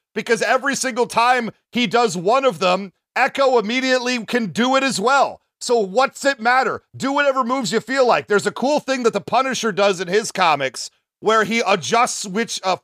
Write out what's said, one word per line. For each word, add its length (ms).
because 280
every 340
single 300
time 460
he 160
does 300
one 260
of 160
them, 320
Echo 420
immediately 680
can 220
do 280
it 80
as 160
well. 400
So 180
what's 460
it 160
matter? 420
Do 160
whatever 320
moves 260
you 80
feel 260
like. 220
There's 200
a 40
cool 300
thing 220
that 100
the 80
Punisher 500
does 300
in 80
his 240
comics 560
where 240
he 200
adjusts 600
which, 400
uh, 180